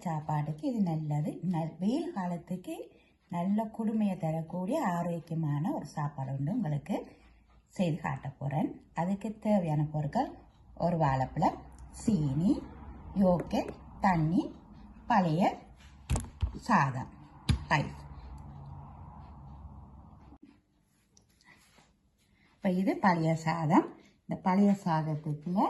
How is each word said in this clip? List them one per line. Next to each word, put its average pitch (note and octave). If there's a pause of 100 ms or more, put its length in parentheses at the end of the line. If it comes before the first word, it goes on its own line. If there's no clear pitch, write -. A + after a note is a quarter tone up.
சாப்பாட்டுக்கு D3+
இது A#3
நல்லது. D#3 (200)
நல்-, D#3+
வெயில் C4+
காலத்துக்கு F#3 (540)
நல்ல G3 (100)
குளுமையை G#3+
தரக்கூடிய F3 (100)
ஆரோக்கியமான E3
ஒரு B3
சாப்பாடு C#3+
ஒன்று C#3+
உங்களுக்கு E3 (800)
செய்து E3+
காட்ட C#3 (100)
போறேன். D3 (240)
அதுக்கு G3
தேவையான E3+
பொருட்கள் D#3 (460)
ஒரு E3+
வாழைப்பழம், D3+ (380)
சீனி, D#3+ (640)
யோகர்ட், F#3 (300)
தண்ணி, E3+ (640)
பழைய F3+ (1160)
சாதம், C3+ (560)
ரைஸ். - (4000)
இப்ப -
இது F#3+
பழைய E3+
சாதம். D#3+ (340)
இந்த -
பழைய G3
சாதத்துக்குள்ள D#3